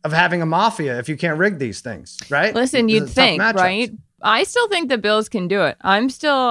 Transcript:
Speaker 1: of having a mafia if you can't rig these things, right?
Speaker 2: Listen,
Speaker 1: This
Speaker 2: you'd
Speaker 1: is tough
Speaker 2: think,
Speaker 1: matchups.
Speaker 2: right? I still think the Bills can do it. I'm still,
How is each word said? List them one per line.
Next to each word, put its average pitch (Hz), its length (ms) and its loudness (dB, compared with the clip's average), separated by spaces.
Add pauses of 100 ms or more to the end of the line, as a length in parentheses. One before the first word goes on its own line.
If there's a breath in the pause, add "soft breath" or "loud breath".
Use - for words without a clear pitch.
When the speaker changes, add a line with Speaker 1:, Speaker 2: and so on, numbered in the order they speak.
Speaker 1:
of 156 80 -2
having 170 300 2
a 160 40 -2
mafia 165 540 0
if 120 80 -8
you 151 80 -4
can't 156 220 -2
rig 190 200 0
these 117 220 -6
things, 101 360 -12 (140)
right? 175 240 0
Speaker 2:
Listen, 247 320 0
Speaker 1:
This 220 80 2
Speaker 2:
you'd 220 80 4
Speaker 1:
is - 120 -6
tough 262 100 4
Speaker 2:
think, 185 180 2
Speaker 1:
matchups. 226 140 2
Speaker 2:
right? 190 340 0 (320)
I 226 220 2
still 466 240 0
think 349 200 -2
the 254 100 0
Bills 214 300 0
can 180 200 -4
do 196 160 2
it. 143 180 0
I'm 208 260 2
still, 294 240 -2 (180)